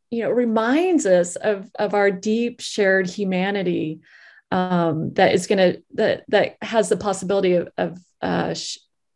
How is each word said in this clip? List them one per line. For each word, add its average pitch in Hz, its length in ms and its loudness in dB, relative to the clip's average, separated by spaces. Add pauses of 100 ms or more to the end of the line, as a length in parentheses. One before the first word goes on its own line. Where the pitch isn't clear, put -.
(100)
you 233 120 -4
know, 190 80 -2
reminds 247 760 2
us 180 300 2
of, 202 400 -4
of 208 180 -2
our 202 160 4
deep 220 500 -2
shared 190 500 0
humanity, 185 920 -2 (520)
um, 175 640 0
that 190 200 4
is 180 120 0
gonna, 190 300 2 (180)
that, 202 340 0
that - 340 2
has 214 260 0
the 202 80 2
possibility 185 580 0
of, 170 220 0
of, 180 220 -4 (240)
uh, 170 320 -2
sh-, - 240 -10 (380)